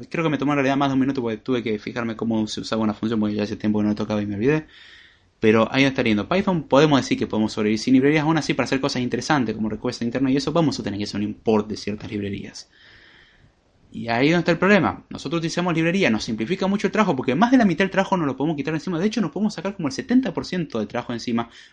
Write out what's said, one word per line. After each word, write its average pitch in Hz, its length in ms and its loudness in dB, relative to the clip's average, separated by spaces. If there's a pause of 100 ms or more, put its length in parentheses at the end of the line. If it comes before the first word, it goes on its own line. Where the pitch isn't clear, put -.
creo 170 140 -2
que 160 80 0
me 135 80 -2
tomó 143 140 0
en 143 40 2
realidad 135 200 2
más 139 120 2
de 135 40 0
un 135 80 2
minuto 135 200 0
porque 113 160 -4
tuve 123 240 -2
que 110 160 -2
fijarme 113 380 -6
cómo 110 320 0
se - 140 -8
usaba 110 200 -2
una 107 140 0
función 110 240 -2
porque 104 160 0
ya 104 80 -2
hace 104 140 -4
tiempo 107 200 0
que 104 60 2
no 104 60 2
le 104 60 0
tocaba 107 280 -2
y - 20 -4
me 104 80 -6
olvidé. 143 320 0 (720)
Pero 110 320 4
ahí 135 120 2
está 131 180 2
lindo. 104 260 0
Python 185 360 0
podemos 143 360 6
decir - 200 -2
que 110 80 -2
podemos 110 240 0
sobrevivir 107 260 0
sin 123 160 0
librerías, 147 300 4
aún 160 140 2
así 151 160 -2
para 139 100 0
hacer 131 160 -2
cosas 131 220 -2
interesantes 120 520 0
como 110 160 -4
respuesta 120 360 -6
interna 127 260 0
y 135 60 2
eso 147 160 -2
vamos 160 260 2
a 117 40 -8
tener 101 140 -6
que 104 60 -6
hacer 104 160 -6
un 104 80 -2
import 107 400 0
de 107 80 -8
ciertas 104 340 -8
librerías. 101 600 -8 (1200)
Y 113 160 -10
ahí 120 220 4
es - 20 6
donde 175 80 4
está 170 140 2
el 165 40 2
problema. 180 520 2
Nosotros - 280 -6
utilizamos 170 380 -2
librerías, 165 360 2
nos 107 120 0
simplifica 113 420 -4
mucho 196 220 0
el 185 40 -2
trabajo 175 240 2
porque 123 200 0
más 233 160 4
de 269 60 8
la 233 80 6
mitad 185 180 2
del 190 80 0
trabajo 190 260 0
nos 165 80 0
lo 131 100 -2
podemos 147 220 -2
quitar 143 160 -4
encima. 165 240 -4
De 170 80 0
hecho, 214 160 -2
nos 165 80 -2
podemos 208 240 -2
sacar 196 220 -6
como 160 120 -4
el 131 60 -4
setenta 240 400 0
por 131 120 -6
ciento 160 340 -4
del 104 80 -4
trabajo 120 260 -6
encima 117 360 -4 (240)